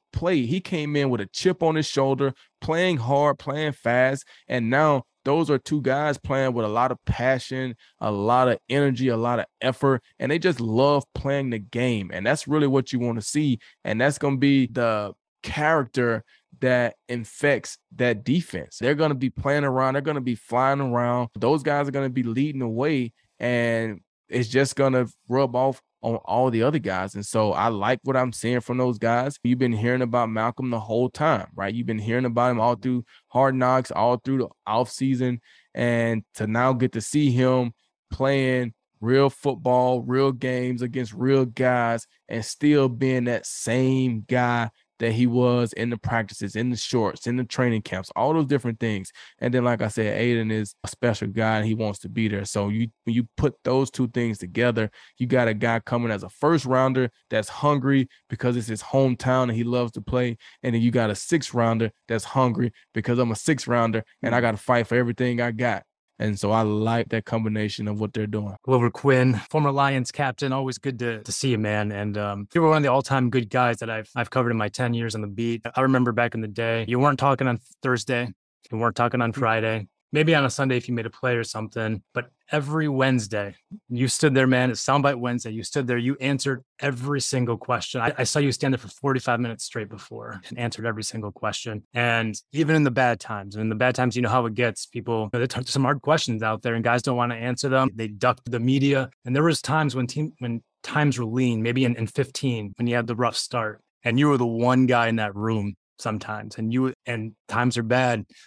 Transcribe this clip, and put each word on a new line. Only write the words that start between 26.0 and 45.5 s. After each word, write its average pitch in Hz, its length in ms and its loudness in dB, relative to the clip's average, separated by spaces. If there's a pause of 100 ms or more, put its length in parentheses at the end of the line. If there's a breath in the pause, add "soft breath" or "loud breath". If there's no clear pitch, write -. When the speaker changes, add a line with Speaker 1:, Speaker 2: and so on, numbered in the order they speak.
Speaker 1:
on 117 120 -2 (100)
all 123 260 2
the 113 100 2
other 151 160 2
guys. 95 380 -4
And 101 100 -8
so 107 280 2
I 107 160 0
like 110 340 0
what 135 120 0
I'm 127 160 0
seeing 120 280 -2
from 123 180 -4
those 123 220 0
guys. 120 440 0
You've 123 140 2
been 123 160 2
hearing 120 300 0
about 117 260 0
Malcolm 117 400 -2
the 117 100 -2
whole 113 300 0
time, 147 460 0
right? 98 180 -4
You've 120 140 -6
been 113 100 -2
hearing 113 280 -2
about 120 260 2
him 120 80 0
all 120 160 2
through 123 280 -2 (260 soft breath)
Hard 131 260 2
Knocks, 127 340 2
all 120 280 2
through 135 200 -2
the 120 120 -2 (180)
offseason. 123 720 0 (340 soft breath)
And 117 500 0 (120)
to 110 100 -4
now 120 280 2
get 127 180 0
to 113 100 -6
see 147 300 2
him 127 400 2 (400)
playing 131 640 0 (280)
real 131 300 4
football, 127 680 0
real 131 300 2
games 127 520 -4
against 120 300 -6
real 131 320 2
guys, 120 600 0 (240)
and 113 160 -6
still 147 440 4
being 127 340 0
that 120 240 -2
same 127 800 0
guy 120 420 2 (300)
that 117 120 0
he 120 160 4
was 123 460 2